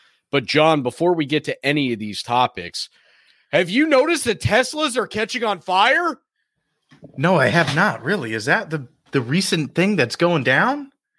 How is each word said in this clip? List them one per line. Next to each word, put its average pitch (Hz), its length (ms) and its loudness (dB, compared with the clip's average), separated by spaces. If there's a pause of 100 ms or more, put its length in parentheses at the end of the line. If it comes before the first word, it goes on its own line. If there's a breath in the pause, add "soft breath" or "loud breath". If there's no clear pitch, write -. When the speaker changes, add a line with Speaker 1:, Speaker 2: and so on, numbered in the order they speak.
(300 soft breath)
Speaker 1:
But, 135 140 0
John, 151 400 2
before 170 300 0
we 160 120 -4
get 143 180 -2
to - 220 -6
any 143 260 0
of 107 60 -6
these 104 240 -8
topics, 120 680 -2 (600 soft breath)
have 165 180 2
you 269 200 2
noticed 294 380 2
that 202 140 -2
Teslas 254 560 0
are 214 120 -4
catching 220 340 -6
on 202 180 -2
fire? 262 600 0 (960)
Speaker 2:
No, 165 200 2
I 135 120 4
have 151 260 2
not, 160 300 0
really. 135 280 -4
Is 110 140 -4
that 180 240 0
the, 147 160 -6 (240)
the 135 100 0
recent 151 540 -2
thing 196 220 0
that's 123 200 0
going 170 260 2
down? 220 480 0 (280)